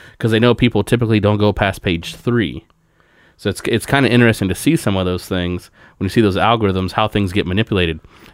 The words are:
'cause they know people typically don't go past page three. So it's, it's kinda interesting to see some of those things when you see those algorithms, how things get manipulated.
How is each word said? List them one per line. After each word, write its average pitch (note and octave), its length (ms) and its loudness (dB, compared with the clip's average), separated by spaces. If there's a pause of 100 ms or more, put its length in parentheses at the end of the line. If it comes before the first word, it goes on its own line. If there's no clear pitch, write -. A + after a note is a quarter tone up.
(180)
'cause A#2 120 -2
they A2 100 2
know A#2+ 140 4
people A2 280 0
typically A2+ 380 0
don't G#2 180 2
go G#2 140 2
past G2 300 -2
page F2 320 -4
three. G#2 500 -4 (720)
So - 140 -4
it's, F#2+ 160 -6
it's A2+ 200 -2
kinda C#3 240 2
interesting A#2 380 2
to F#2 60 -2
see D#3+ 220 0
some G2+ 200 -2
of F#2+ 80 0
those F2+ 220 -4
things F2+ 440 -4 (280)
when G2 80 -4
you F#2 40 -4
see B2 120 2
those F#2+ 140 2
algorithms, F#2+ 560 0
how A2 160 0
things G2+ 240 -2
get G2 140 -2
manipulated. F2+ 540 0 (340)